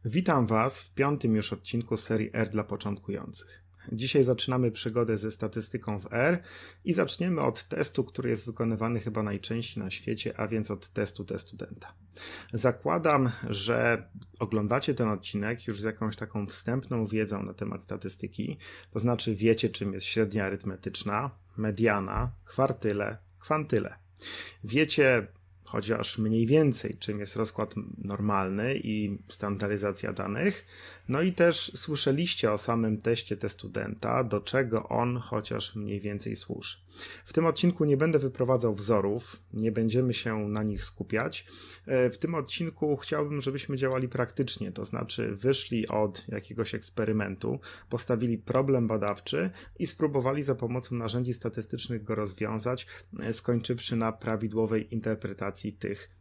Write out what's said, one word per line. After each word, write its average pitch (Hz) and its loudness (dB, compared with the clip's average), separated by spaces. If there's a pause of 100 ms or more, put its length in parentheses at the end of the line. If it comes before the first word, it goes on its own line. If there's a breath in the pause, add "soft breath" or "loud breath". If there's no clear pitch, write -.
Witam 135 4
Was 113 2
w - -18
piątym 139 4
już 104 0
odcinku 117 -4
serii 110 0
R 110 0
dla 107 0
początkujących. - -8 (280 loud breath)
Dzisiaj 131 4
zaczynamy 127 2
przygodę 113 0
ze 107 -4
statystyką 107 -6
w 92 -12
R 156 2 (420 loud breath)
i 175 2
zaczniemy 175 0
od - 0
testu, 139 -2
który 127 -4
jest 110 -2
wykonywany 113 -2
chyba 110 -2
najczęściej 107 -4
na - -6
świecie, - -4
a 110 -2
więc 110 -2
od - -8
testu 101 -4
testudenta. - -10 (600 loud breath)
Zakładam, 131 4 (180 loud breath)
że 113 2 (320)
oglądacie 110 0
ten 120 2
odcinek 104 -2
już 104 -4
z - -6
jakąś 110 -2
taką 104 -6
wstępną 117 -2
wiedzą 104 -2
na 95 -8
temat 101 -6
statystyki, - -8 (340 loud breath)
to 110 -4
znaczy 113 0
wiecie, 110 4
czym 101 -4
jest 95 -8
średnia 104 0
arytmetyczna, 98 -4 (260)
mediana, 107 2 (140)
kwartyle, 107 0 (220)
kwantyle. 143 0 (680 loud breath)
Wiecie 131 4 (460)
chociaż 110 0
mniej 113 4
więcej, 131 6
czym 104 -4
jest 101 -8
rozkład 107 -2 (220)
normalny 101 0
i 107 -2 (100)
standaryzacja 101 -2
danych. 110 -2 (420 loud breath)
No 135 2
i 180 2
też 170 4
słyszeliście 143 2
o 107 2
samym 110 2
teście 113 0
testudenta, - -2
do 104 0
czego 113 0
on 120 2
chociaż 113 -4
mniej 104 -4
więcej 104 -4
służy. - -10 (480 loud breath)
W - -18
tym 165 4
odcinku 170 4
nie 143 6
będę 156 4
wyprowadzał 123 4
wzorów, 104 0 (100)
nie 110 2
będziemy 117 2
się 113 -2 (100)
na 107 0
nich 101 -2
skupiać. - -4 (380 loud breath)
E, 127 6
w 123 -4
tym 165 -2
odcinku 151 0
chciałbym, 147 -2
żebyśmy 135 -4
działali 131 2
praktycznie, 120 -2
to 101 -6
znaczy 110 -4
wyszli 117 0
od 107 0
jakiegoś 107 -6
eksperymentu, 107 -2 (300 loud breath)
postawili 117 0
problem 127 2
badawczy 110 0 (300 loud breath)
i 175 0
spróbowali 139 0
za 135 2
pomocą 123 -4
narzędzi 120 -2
statystycznych 117 -6
go 110 -2
rozwiązać, 107 -2 (320 loud breath)
e, 113 -2
skończywszy 120 0
na 113 2
prawidłowej 110 0
interpretacji 107 -4
tych - -8 (120)